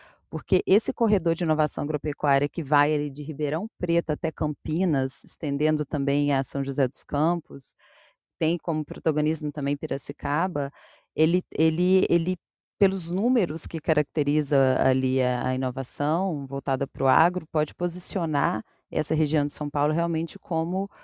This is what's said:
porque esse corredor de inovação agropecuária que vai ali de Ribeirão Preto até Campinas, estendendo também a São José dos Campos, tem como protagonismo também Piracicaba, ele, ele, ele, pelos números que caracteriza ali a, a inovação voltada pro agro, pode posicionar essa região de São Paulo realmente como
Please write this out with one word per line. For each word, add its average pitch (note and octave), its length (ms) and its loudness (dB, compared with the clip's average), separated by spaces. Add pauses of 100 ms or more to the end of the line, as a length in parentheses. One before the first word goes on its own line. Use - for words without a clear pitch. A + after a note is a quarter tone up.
(300)
porque - 340 0
esse A3+ 280 4
corredor F#3 420 0
de E3+ 100 -4
inovação D3+ 380 0
agropecuária C#3+ 640 0
que - 140 -6
vai D3 320 2
ali D3 160 -2
de C#3 120 -12
Ribeirão D3+ 460 -4 (100)
Preto E3+ 320 0
até D#3 200 -2
Campinas, D3+ 920 0
estendendo D3 600 -2
também C#3+ 480 0
a C3+ 120 0
São C#3 180 0
José C3+ 240 0
dos - 160 -2
Campos, D3+ 720 -2 (640)
tem E3 200 0
como D#3 260 -4
protagonismo D3+ 640 -2
também C#3+ 260 -4
Piracicaba, D3 920 -2 (440)
ele, E3+ 280 2 (100)
ele, F3+ 580 2
ele, E3+ 260 0 (420)
pelos F#3+ 320 2
números G3 560 2
que E3 140 -8
caracteriza D3 960 2
ali C3 440 2
a, B2 260 -2
a C3 60 -2
inovação C#3+ 920 -2
voltada C3+ 400 -4
pro - 200 -4
agro, D#3+ 440 2
pode D#3 240 -2
posicionar F3 880 2 (280)
essa D#3+ 240 0
região D3+ 320 2
de C#3+ 60 0
São D3 180 -2
Paulo D3+ 240 0
realmente E3 440 -2
como F3+ 520 -4 (140)